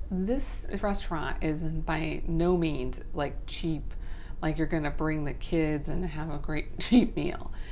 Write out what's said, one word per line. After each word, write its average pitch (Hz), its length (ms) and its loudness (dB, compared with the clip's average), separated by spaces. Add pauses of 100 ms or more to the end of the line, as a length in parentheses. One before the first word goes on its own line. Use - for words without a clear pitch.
this 202 560 0 (160)
restaurant - 600 0
is 156 180 0
by 160 640 0
no 170 300 4
means, 143 420 0 (140)
like, - 320 -2
cheap, - 480 -2 (480)
like 156 160 0
you're 156 100 2
gonna 151 240 0
bring 156 320 0
the 139 100 0
kids 151 540 2
and - 180 0
have 156 240 -4
a 147 80 -2
great - 420 -2
<laughs> - 0 -
cheap - 360 6
meal. - 360 -2 (200)